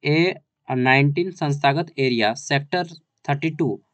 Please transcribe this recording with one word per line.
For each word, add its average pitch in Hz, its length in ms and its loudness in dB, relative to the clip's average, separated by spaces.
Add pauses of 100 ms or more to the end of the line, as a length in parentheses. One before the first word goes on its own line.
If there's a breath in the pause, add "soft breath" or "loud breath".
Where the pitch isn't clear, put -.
ए 160 300 2 (360)
नाइनटीन 139 600 2
संस्थागत 143 680 -2
एरिया 117 360 0
सेक्टर 147 520 -4 (420)
थर्टी 147 220 -2
टू 139 300 -4 (140)